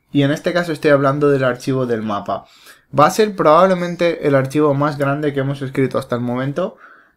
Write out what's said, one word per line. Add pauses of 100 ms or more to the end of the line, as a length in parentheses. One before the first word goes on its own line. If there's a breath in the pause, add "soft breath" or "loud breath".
(120)
Y
en
este
caso
estoy
hablando
del
archivo
del
mapa. (520 loud breath)
Va
a
ser
probablemente
el
archivo
más
grande
que
hemos
escrito
hasta
el
momento (400 loud breath)